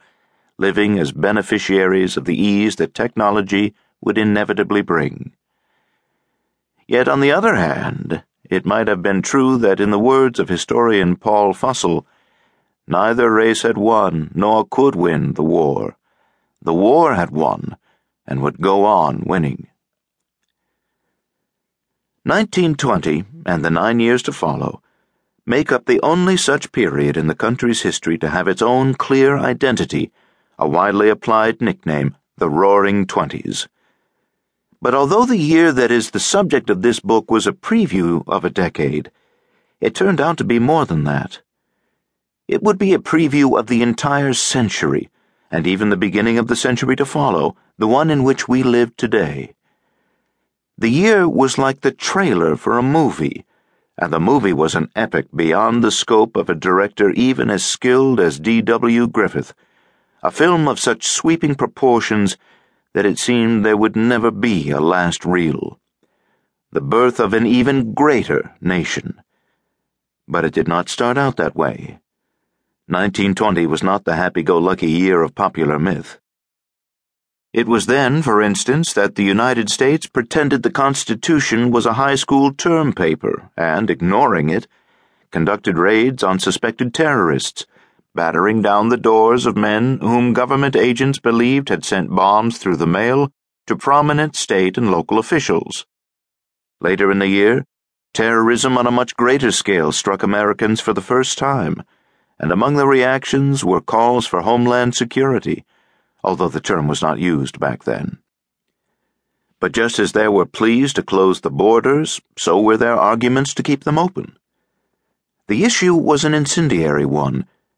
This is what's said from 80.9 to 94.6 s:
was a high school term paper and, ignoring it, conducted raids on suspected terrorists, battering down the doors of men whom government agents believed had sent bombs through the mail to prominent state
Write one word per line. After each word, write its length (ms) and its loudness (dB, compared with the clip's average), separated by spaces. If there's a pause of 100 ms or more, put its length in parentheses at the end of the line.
was 140 2
a 80 0
high 220 0
school 380 0
term 400 0
paper 640 -4
and, 320 0
ignoring 600 0
it, 180 -4 (640)
conducted 460 -2
raids 460 2
on 160 0
suspected 540 -4
terrorists, 720 -2 (500)
battering 460 0
down 260 2
the 100 0
doors 480 2
of 120 -2
men 440 0
whom 320 0
government 440 0
agents 420 0
believed 480 0
had 160 -2
sent 300 -4
bombs 440 2
through 200 -2
the 100 0
mail 440 0 (340)
to 100 -4
prominent 600 2
state 420 0